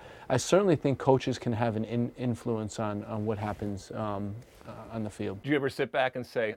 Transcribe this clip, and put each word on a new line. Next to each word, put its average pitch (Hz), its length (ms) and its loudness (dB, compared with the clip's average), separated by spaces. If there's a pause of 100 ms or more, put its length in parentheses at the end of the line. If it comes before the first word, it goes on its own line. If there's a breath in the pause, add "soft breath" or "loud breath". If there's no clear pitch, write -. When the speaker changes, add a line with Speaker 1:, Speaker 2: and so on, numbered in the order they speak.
(280 loud breath)
Speaker 1:
I 131 80 4
certainly 175 400 6
think 139 240 2
coaches 131 400 4
can 120 120 0
have 117 220 2
an 110 100 0
in-, 120 320 0
influence 113 640 -2
on, 104 280 -2
on 107 200 -4
what 110 100 0
happens, 104 540 -4
um, 101 420 -4 (340)
uh, 113 60 -12 (200)
on 113 100 -4
the 104 80 -4
field. 98 320 -6
Speaker 2:
Do 139 80 -6
you 151 60 6
ever 135 120 0
sit 131 220 -2
back 131 240 2
and 123 100 -6
say, 110 320 -2